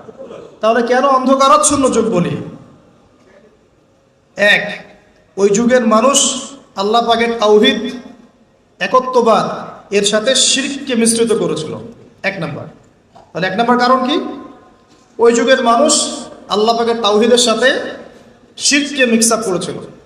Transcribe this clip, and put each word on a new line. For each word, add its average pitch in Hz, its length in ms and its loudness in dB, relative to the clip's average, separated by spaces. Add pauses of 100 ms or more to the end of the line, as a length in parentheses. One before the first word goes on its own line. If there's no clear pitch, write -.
(600)
তাহলে 233 200 2
কেন 247 240 2
অন্ধকারাচ্ছন্ন 269 840 2
যুগ 214 160 0
বলি? 170 320 -2 (2000)
এক, 202 500 0 (520)
ওই 202 120 2
যুগের 233 380 2
মানুষ 226 560 2 (320)
আল্লাহ 220 320 0
পাকের 233 220 0 (100)
তাওহীদ, 214 540 2 (840)
একত্ববাদ, 226 920 0 (200)
এর 202 100 2
সাথে 214 320 0
শিরককে 262 600 -2
মিশ্রিত 226 380 0
করেছিল, 156 440 -4 (460)
এক 196 160 -6
নাম্বার। 156 260 -10 (680)
তাহলে 170 140 -4
এক 190 100 -4
নাম্বার 240 200 2
কারণ 247 300 2
কি? 294 120 -2 (1000)
ওই 233 140 4
যুগের 254 300 2
মানুষ 233 540 2 (320)
আল্লাহ 214 280 0
পাকের 233 240 -2
তাওহীদের 214 360 4
সাথে 247 420 2 (800)
শিরককে 285 480 0
মিক্স 226 260 2
আপ 220 140 0
করেছিল। 175 280 -4 (320)